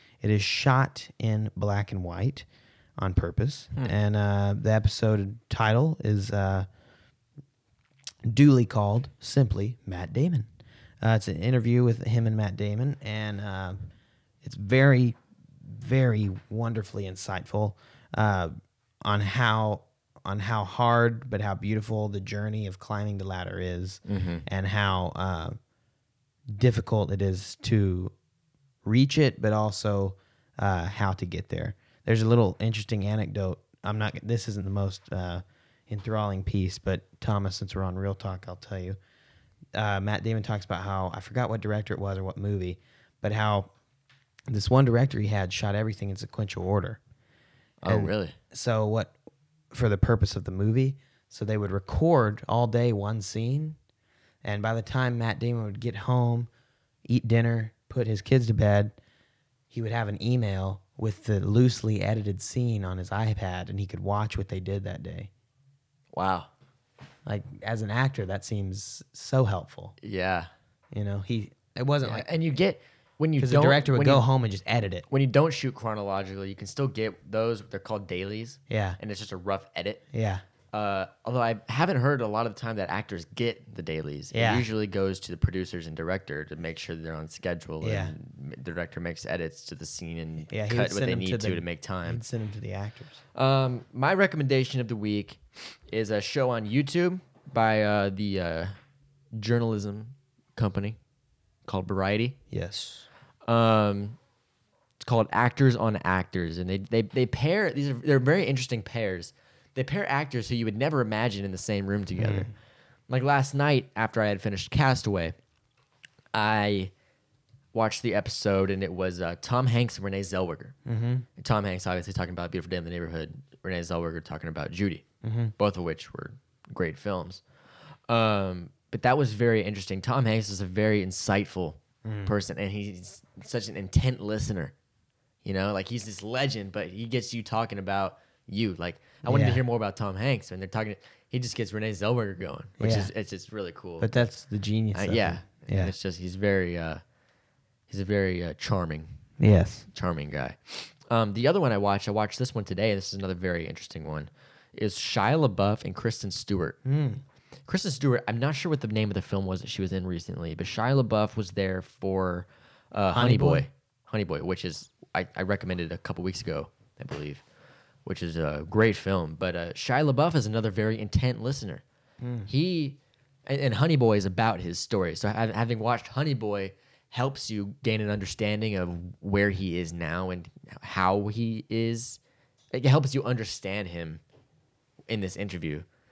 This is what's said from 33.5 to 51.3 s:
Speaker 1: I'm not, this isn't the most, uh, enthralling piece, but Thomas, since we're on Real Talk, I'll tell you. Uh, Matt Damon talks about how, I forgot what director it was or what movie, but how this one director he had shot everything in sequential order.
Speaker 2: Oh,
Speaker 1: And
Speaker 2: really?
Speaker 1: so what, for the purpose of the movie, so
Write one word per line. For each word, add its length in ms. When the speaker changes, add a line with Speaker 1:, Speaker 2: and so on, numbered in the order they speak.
Speaker 1:
I'm 160
not, 240
this 260
isn't 160
the 60
most, 420
uh, 280
enthralling 540
piece, 340
but 280
Thomas, 360
since 180
we're 80
on 140
Real 180
Talk, 340
I'll 80
tell 220
you. 180
Uh, 260
Matt 240
Damon 180
talks 220
about 180
how, 320
I 60
forgot 300
what 100
director 340
it 60
was 180
or 60
what 120
movie, 420
but 120
how 380
this 240
one 140
director 360
he 80
had 240
shot 220
everything 360
in 60
sequential 480
order. 360
Speaker 2:
Oh, 160
Speaker 1:
And 80
Speaker 2:
really? 240
Speaker 1:
so 340
what, 280
for 160
the 100
purpose 380
of 80
the 60
movie, 460
so 160